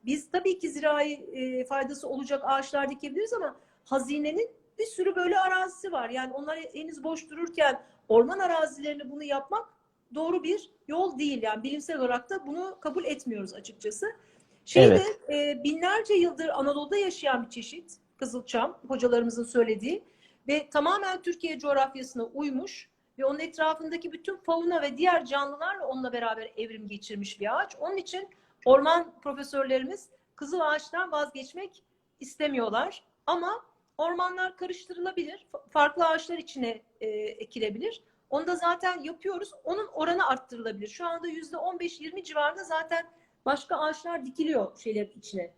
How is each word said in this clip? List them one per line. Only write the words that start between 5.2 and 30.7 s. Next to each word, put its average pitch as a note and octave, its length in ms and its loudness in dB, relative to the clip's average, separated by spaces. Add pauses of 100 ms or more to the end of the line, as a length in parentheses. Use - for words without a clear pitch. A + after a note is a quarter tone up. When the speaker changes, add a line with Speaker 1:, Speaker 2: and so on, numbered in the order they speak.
Speaker 1:
arazisi F#4 520 0
var. B3 180 -2
Yani B3+ 240 -6
onlar D4+ 260 -6 (140)
henüz D#4 300 -12
boş D#4+ 260 -6
dururken D4+ 520 2 (280)
orman B3+ 300 6
arazilerine D4+ 720 0
bunu D4 120 -10
yapmak D4 420 -2 (500)
doğru C#4+ 280 0
bir F#4 280 -2 (160)
yol D#4+ 320 0
değil. C#4 240 0
Yani A3 200 -2
bilimsel D4 360 -4
olarak B3 300 0
da F#4 180 -6
bunu F4+ 340 -6
kabul E4 240 -4
etmiyoruz G#3 480 -6
açıkçası. - 540 -8 (580)
Şeyde, B3+ 380 10 (240)
Speaker 2:
Evet. D4 320 0
Speaker 1:
e, A#3+ 40 -10
binlerce F#4 500 2
yıldır E4 360 4
Anadolu'da C#4+ 480 0
yaşayan D4 460 0
bir - 60 -12
çeşit C#4 440 -14 (240)
kızılçam, B3 720 -4
hocalarımızın A#3+ 560 2
söylediği A#3 600 2 (440)
ve D4 220 0
tamamen F#4 520 2
Türkiye E4 380 -4
coğrafyasına C4+ 640 0
uymuş C#4+ 680 -6 (300)
ve C4+ 60 0
onun C#4+ 140 0
etrafındaki D#4+ 720 -2
bütün - 240 -8
fauna E4+ 460 2
ve C#4+ 160 -2
diğer E4+ 280 4
canlılarla C#4+ 640 -2
onunla B3+ 260 -4
beraber A3+ 440 -4
evrim A3 300 -10
geçirmiş G3+ 540 -10
bir A3 160 0
ağaç. G4 220 -2
Onun F#4 180 -4
için F#4+ 320 -8 (360)
orman D#4 560 8
profesörlerimiz C4+ 880 -2 (260)
kızıl D4+ 240 -4
ağaçtan D#4+ 520 0